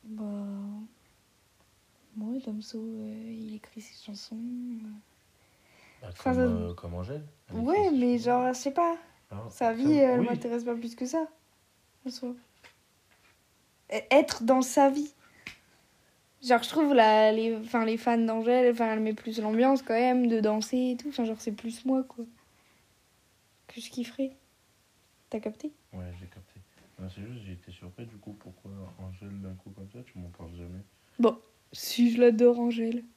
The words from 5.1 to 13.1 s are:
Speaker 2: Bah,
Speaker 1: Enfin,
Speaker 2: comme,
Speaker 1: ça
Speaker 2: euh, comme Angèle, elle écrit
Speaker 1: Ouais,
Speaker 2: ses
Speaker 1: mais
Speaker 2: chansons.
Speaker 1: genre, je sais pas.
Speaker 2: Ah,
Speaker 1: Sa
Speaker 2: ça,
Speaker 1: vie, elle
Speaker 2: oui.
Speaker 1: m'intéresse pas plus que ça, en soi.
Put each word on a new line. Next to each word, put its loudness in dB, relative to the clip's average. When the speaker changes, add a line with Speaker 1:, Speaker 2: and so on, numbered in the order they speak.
Speaker 2:
Bah, -16
Speaker 1:
Enfin, -2
Speaker 2:
comme, 4
Speaker 1:
ça 2
Speaker 2:
euh, 0
comme -10
Angèle, -8
elle -8
écrit -2
Speaker 1:
Ouais, 4
Speaker 2:
ses 2
Speaker 1:
mais 4
Speaker 2:
chansons. -4
Speaker 1:
genre, 2
je -8
sais -4
pas. 2
Speaker 2:
Ah, -12
Speaker 1:
Sa -
Speaker 2:
ça, 0
Speaker 1:
vie, 2
elle 6
Speaker 2:
oui. 2
Speaker 1:
m'intéresse -4
pas -4
plus -8
que -6
ça, -2
en -8
soi. -10